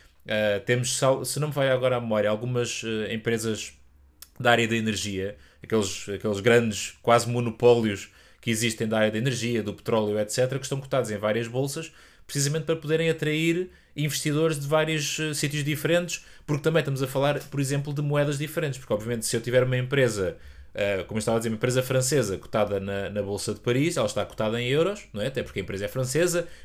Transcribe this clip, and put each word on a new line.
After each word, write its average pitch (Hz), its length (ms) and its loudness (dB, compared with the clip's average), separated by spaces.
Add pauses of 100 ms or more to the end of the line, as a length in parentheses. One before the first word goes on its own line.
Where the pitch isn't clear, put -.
(280)
Ah, 107 380 2
temos, 123 320 0
sal-, 135 260 2
se 127 160 -4
não 151 80 -2
me 147 60 -6
vai 135 180 2
agora 127 240 2
à 120 60 0
memória, 107 280 2
algumas, 120 540 -2
eh, 110 300 -4
empresas 110 580 -2 (640)
da 123 140 4
área 117 160 6
da 110 80 0
energia, 101 600 -2 (260)
aqueles, 101 460 -2
aqueles 101 320 -2
grandes 117 600 2
quase 117 280 4
monopólios 120 840 4 (300)
que 117 100 -2
existem 113 360 0
da 110 120 2
área 107 120 4
da 107 60 -2
energia, 117 460 0
do 98 100 -4
petróleo, 107 460 0
et 107 100 -2
cetera, 131 300 0
que - 60 -10
estão 135 140 -4
cotados 127 300 -2
em 104 80 -4
várias 107 300 0
bolsas, 139 440 -4 (360)
precisamente 143 380 -2
para 165 100 0
poderem 160 340 0
atrair 160 640 0 (260)
investidores 151 600 0
de 139 80 -6
vários, 156 520 0
eh, 156 140 -2
sítios 147 300 -2
diferentes, 160 640 0 (200)
porque 143 180 -2
também 160 180 4
estamos 139 220 -2
a 131 40 0
falar, 139 320 0
por - 200 -6
exemplo, 143 340 -2
de 147 80 -2
moedas 147 360 2
diferentes, 151 420 -4
porque - 140 -4
obviamente 113 320 -2
se - 100 -2
eu 113 60 0
tiver 127 220 4
uma 127 140 2
empresa, 123 600 0 (360)
eh, 101 340 0
como 107 100 -6
eu - 20 -2
estava 113 180 2
a - 20 0
dizer, 113 100 -2
uma 110 60 -2
empresa 123 280 0
francesa 127 540 0
cotada 101 420 0
na, 98 300 -4
na 101 140 -4
Bolsa 101 300 -4
de 98 60 -12
Paris, 143 380 0
ela 120 100 2
está 101 180 -4
cotada 110 360 -4
em 123 80 -4
euros, 170 440 -2
não 101 80 -6
é? 120 60 -2
Até 139 160 -4
porque - 160 -10
a 95 40 -2
empresa 98 220 -6
é - 20 -2
francesa, 165 600 0 (180)